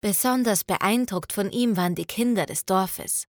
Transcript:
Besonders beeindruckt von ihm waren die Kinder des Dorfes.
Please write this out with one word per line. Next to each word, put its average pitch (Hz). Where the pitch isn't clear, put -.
Besonders 233
beeindruckt 202
von 202
ihm 240
waren 175
die 170
Kinder 226
des -
Dorfes. -